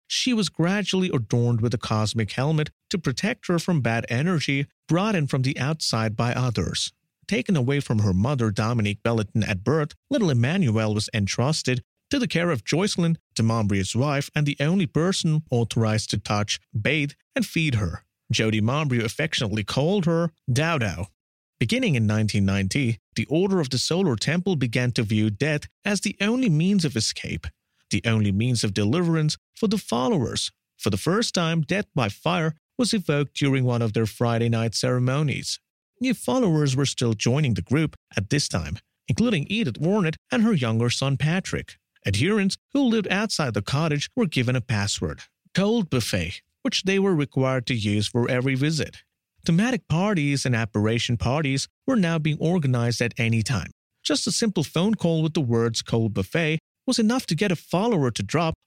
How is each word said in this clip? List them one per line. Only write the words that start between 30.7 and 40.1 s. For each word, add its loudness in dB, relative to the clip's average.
For -2
the 0
first 0
time, 0
death -2
by 0
fire -2
was 0
evoked 0
during 2
one 2
of 0
their 2
Friday 0
night 0
ceremonies. -2
New 0
followers 2
were 0
still 0
joining 0
the -2
group 0
at -2
this 2
time, -4
including 2
Edith -2
Warnett 2